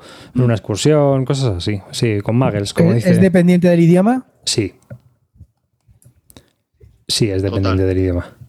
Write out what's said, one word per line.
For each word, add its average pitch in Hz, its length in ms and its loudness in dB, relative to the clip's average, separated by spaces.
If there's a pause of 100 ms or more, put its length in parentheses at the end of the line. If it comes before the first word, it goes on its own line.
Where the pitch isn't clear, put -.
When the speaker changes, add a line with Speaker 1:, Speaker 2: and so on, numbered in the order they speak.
(360)
Speaker 1:
en 123 60 0
una 120 120 2
excursión, 139 720 0
cosas 135 320 -2
así. 98 240 -6 (100)
Sí, 110 320 -2
con - 160 -2
muggles, 104 340 -2
como - 180 2
Speaker 2:
¿Es, 117 80 0
Speaker 1:
dice. 180 120 0
Speaker 2:
es 175 100 2
dependiente 180 480 4
del 175 120 4
idioma? 190 460 2 (200)
Speaker 1:
Sí. - 280 -4 (2250)
Sí, 113 220 -2
es 95 120 -2
dependiente 95 400 -2
Speaker 3:
Total. 95 60 0
Speaker 1:
del 92 100 -2
idioma. 90 380 -4 (120)